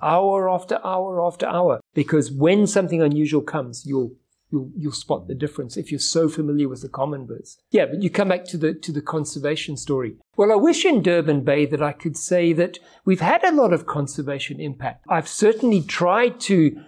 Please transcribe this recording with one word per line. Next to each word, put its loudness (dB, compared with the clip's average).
hour 2
after -2
hour -4
after -2
hour, 2
because 0
when 4
something 0
unusual 2
comes, -8
you'll, -4
you'll, -4
you'll -6
spot -6
the -8
difference -8
if -8
you're -6
so 0
familiar -2
with -8
the -12
common -6
birds." -16
Yeah, 4
but -4
you 0
come 0
back -2
to -10
the, 0
to -12
the -6
conservation -6
story. -4
Well, 4
I 6
wish 4
in 4
Durban 2
Bay 2
that -2
I -2
could -8
say 2
that -2
we've 2
had 2
a 4
lot 4
of 0
conservation -6
impact. -10
I've 0
certainly 2
tried 2
to 4